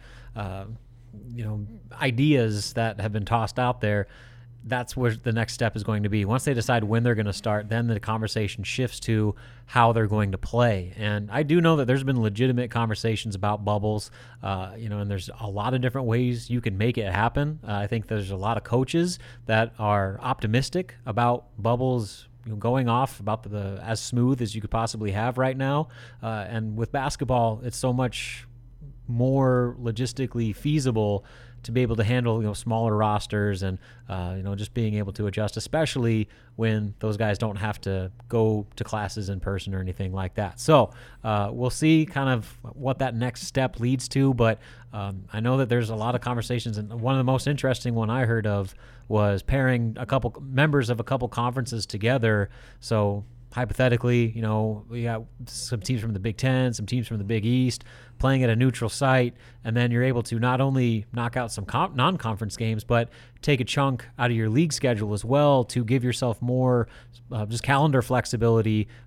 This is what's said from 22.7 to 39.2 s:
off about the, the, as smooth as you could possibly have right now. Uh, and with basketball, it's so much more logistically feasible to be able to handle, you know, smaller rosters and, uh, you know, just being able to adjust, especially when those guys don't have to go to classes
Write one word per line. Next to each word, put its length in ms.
off 320
about 240
the, 40
the, 360
as 160
smooth 420
as 120
you 60
could 100
possibly 420
have 260
right 180
now. 320
Uh, 260
and 280
with 160
basketball, 720
it's 120
so 160
much 540
more 720
logistically 760
feasible 680
to 100
be 100
able 140
to 80
handle, 360
you 60
know, 60
smaller 420
rosters 720
and, 140
uh, 280
you 80
know, 100
just 180
being 220
able 180
to 140
adjust, 300
especially 720
when 460
those 160
guys 220
don't 180
have 240
to 320
go 360
to 80
classes 440